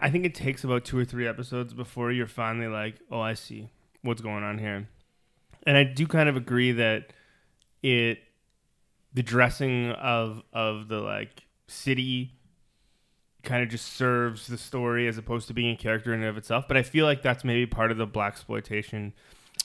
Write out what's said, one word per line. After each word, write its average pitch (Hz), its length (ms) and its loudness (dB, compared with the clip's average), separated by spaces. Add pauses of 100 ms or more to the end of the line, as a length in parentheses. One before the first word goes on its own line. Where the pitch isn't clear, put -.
I 143 80 2
think 175 160 2
it 170 100 -2
takes 131 280 -4
about 123 220 0
two 131 120 -2
or 123 80 2
three 123 220 -2
episodes 120 460 -6
before 120 380 -4
you're 120 160 0
finally 113 400 -4
like, 107 280 -6 (160)
"Oh, 117 100 -4
I 110 120 -2
see 110 360 -12 (320)
what's 117 200 -2
going 107 220 -6
on 104 140 -4
here." 104 300 -6 (760)
And 143 120 8
I 143 60 10
do 135 240 0
kind 156 220 4
of 135 60 2
agree 123 380 2
that 113 400 0 (680)
it, 120 380 4 (960)
the 127 100 2
dressing 123 680 2
of, 113 520 -2 (100)
of 107 340 -2
the, 110 120 -4
like, 104 440 -6 (240)
city 127 680 -2 (1120)
kind 123 200 0
of 117 60 -2
just - 240 -8
serves 120 540 2
the 120 100 -8
story 120 500 0
as 113 100 -2
opposed 117 300 -6
to 120 60 -8
being 120 180 0
a 110 60 -4
character 113 360 0
in 113 80 0
and 110 80 -2
of 107 80 -4
itself. 117 300 -2
But 135 100 4
I 127 60 4
feel 156 220 2
like 143 160 2
that's 127 220 2
maybe 120 240 2
part 113 240 2
of 110 60 -4
the 110 100 0
blaxploitation 104 1080 -4 (520)